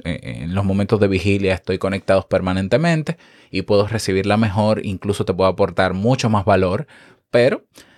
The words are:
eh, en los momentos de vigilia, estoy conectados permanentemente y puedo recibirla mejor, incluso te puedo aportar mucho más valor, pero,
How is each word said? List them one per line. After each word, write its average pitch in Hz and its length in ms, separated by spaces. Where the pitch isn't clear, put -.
eh, 80 180
en 64 320
los 98 80
momentos 101 380
de 101 80
vigilia, 98 440
estoy 92 240
conectados 98 480
permanentemente 113 920
y 95 120
puedo 104 240
recibirla 104 500
mejor, 107 480
incluso 98 400
te 95 80
puedo 92 160
aportar 92 440
mucho 117 360
más 101 160
valor, 98 420
pero, 123 340